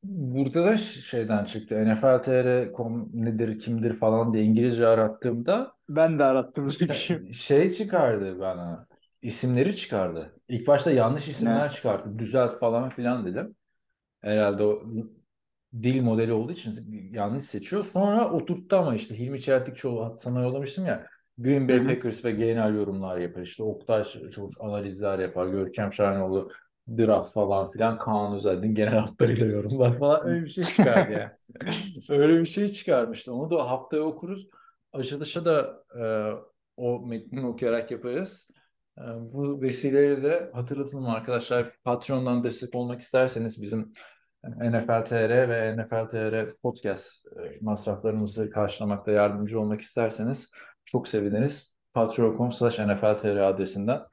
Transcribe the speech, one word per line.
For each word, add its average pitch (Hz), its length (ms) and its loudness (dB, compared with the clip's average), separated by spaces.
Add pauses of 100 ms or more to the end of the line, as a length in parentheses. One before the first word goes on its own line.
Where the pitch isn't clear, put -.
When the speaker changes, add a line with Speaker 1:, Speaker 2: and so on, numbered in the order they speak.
Speaker 1:
burada 151 600 0
da 214 140 4
ş-, - 220 -6
şeyden 107 440 -2
çıktı. 107 400 -2
N 110 120 4
F 131 120 4
L 127 140 6
T 127 220 2
R 123 320 2
com 117 360 -6
nedir, 113 460 -2
kimdir 117 360 -2
falan 113 380 2
diye 107 120 4
İngilizce 117 420 6
arattığımda 120 840 2 (160)
Speaker 2:
Ben 160 300 4
de 143 60 6
arattım. 135 460 2
Speaker 1:
şey, - 640 -2
şey 165 400 4
çıkardı 117 680 0
bana. 87 460 -6 (360)
İsimleri 127 540 0
çıkardı. 90 720 -4
İlk 120 180 -4
başta 143 240 6
yanlış 131 380 2
isimler 120 380 0
Speaker 2:
Ne? 143 40 -4
Speaker 1:
çıkarttı. 104 480 -4
"Düzelt." 117 400 0
falan 120 320 0
filan 123 360 -2
dedim. 131 300 -6 (640)
Herhalde 104 440 2
o 104 180 2 (1000)
dil 127 200 2
modeli 113 300 2
olduğu 117 200 -2
için 110 220 -10 (380)
yanlış 110 320 -4
seçiyor. 185 400 -6
Sonra 202 460 2
oturttu 175 460 0
ama 160 180 2
işte 110 240 -6
Hilmi 127 220 -6
Çeltikçioğlu, 123 760 -2
sana 123 240 -2
yollamıştım 139 440 -4
ya. 123 200 -4 (320)
Green 131 300 2
Bay 127 100 6
Speaker 2:
Hı 127 40 6
hı. 131 40 2
Speaker 1:
Packers 123 380 -2
ve 117 60 0
genel 113 440 2
yorumlar 98 440 -4
yapar. 87 240 -6
İşte 87 200 -12
Oktay 110 380 0
Ç-, - 300 -10
Çavuş 98 300 -12
analizler 101 580 -4
yapar. 92 280 -2
Görkem 98 460 -2
Şahinoğlu 95 580 0 (380)
draft 110 440 4
falan 98 380 0
filan. 113 280 0
Kaan 104 360 -2
Özaydın 98 400 0
genel 107 240 2
hatlarıyla 117 480 2
yorumlar 120 520 2
falan. 151 280 4
Öyle 170 180 -2
bir 147 60 -10
şey 180 140 -4
çıkardı 147 480 4
yani. 107 180 -4 (800)
Speaker 2:
<laughs> - 0 -
Speaker 1:
Öyle 151 320 6
bir 165 60 2
şey 202 220 -2
çıkarmıştı. 127 640 -2
Onu 147 160 -6
da 135 200 0
haftaya 151 320 -2
okuruz. 170 460 -8 (440)
Açılışa 143 520 -6
da, 156 400 0 (160)
e, 117 40 -4 (720)
o 120 300 -4
metni 120 400 -8
okuyarak 117 440 -2
yaparız. 127 580 -8 (500)
E, - 40 -16 (300)
bu 143 300 -4
vesileyle 139 600 4
de 165 320 0
hatırlatalım 135 520 -6
arkadaşlar. 117 680 -2 (120)
Patreon'dan 123 600 0
destek 120 300 -6
olmak 123 260 -4
isterseniz 117 600 0
bizim 107 300 -6 (520)
N 117 420 -2
F 120 60 2
L 113 120 2
T 113 240 2
R 123 200 4
ve 113 280 -2
N 113 120 -6
F 113 80 -4
L 113 120 -2
T 110 240 -2
R 110 300 -4
podcast, - 640 -6
e, - 340 -14
masraflarımızı 107 920 -2
karşılamakta 104 600 -2
yardımcı 104 500 2
olmak 107 200 -2
isterseniz 113 720 -4 (320)
çok 131 240 -4
seviniriz. 107 640 -2 (200)
Patreon 113 420 2
com 123 160 0
slash 117 260 2
N 104 180 2
F 110 100 0
L 107 120 4
T 104 160 0
R 98 100 2
adresinden 98 560 0 (120)